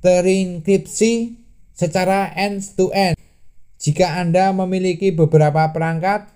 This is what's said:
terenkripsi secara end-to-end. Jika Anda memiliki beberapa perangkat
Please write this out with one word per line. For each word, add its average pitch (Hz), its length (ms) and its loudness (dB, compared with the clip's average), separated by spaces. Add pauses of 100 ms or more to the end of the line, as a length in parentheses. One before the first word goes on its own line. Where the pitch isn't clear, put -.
terenkripsi 190 1400 0 (300)
secara 185 640 -2
end-to-end. 196 800 -2 (680)
Jika 165 380 0
Anda 180 320 2
memiliki 185 600 -2
beberapa 156 600 4
perangkat 165 640 -4